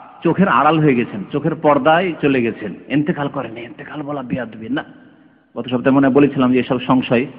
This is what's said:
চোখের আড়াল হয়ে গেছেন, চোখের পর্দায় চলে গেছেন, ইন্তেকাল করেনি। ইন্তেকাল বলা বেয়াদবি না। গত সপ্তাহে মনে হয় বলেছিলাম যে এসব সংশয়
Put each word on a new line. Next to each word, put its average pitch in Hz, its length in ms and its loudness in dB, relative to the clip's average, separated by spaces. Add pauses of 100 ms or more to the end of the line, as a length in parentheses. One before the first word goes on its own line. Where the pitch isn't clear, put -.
(240)
চোখের 170 240 2
আড়াল 151 320 4
হয়ে 151 160 4
গেছেন, 113 360 -4
চোখের 151 240 -2
পর্দায় 156 680 2
চলে 135 200 2
গেছেন, 104 320 -4 (160)
ইন্তেকাল 147 380 -2
করেনি। 117 340 -8
ইন্তেকাল 143 400 -14
বলা 143 220 -8
বেয়াদবি 117 460 -8
না। 147 140 -4 (720)
গত 120 120 -8
সপ্তাহে 127 280 2
মনে 139 120 4
হয় 127 80 2
বলেছিলাম 135 360 4
যে 127 80 2
এসব 123 220 -2
সংশয় 127 440 0 (140)